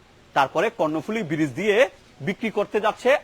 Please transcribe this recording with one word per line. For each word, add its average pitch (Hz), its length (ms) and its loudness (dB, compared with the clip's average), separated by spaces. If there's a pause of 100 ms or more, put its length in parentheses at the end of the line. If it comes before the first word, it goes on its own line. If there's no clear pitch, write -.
(340)
তারপরে 156 360 2
কর্ণফুলী 170 540 -4
ব্রিজ 151 300 -2
দিয়ে 202 360 2 (320)
বিক্রি 190 300 -4
করতে 208 300 -2
যাচ্ছে 247 420 2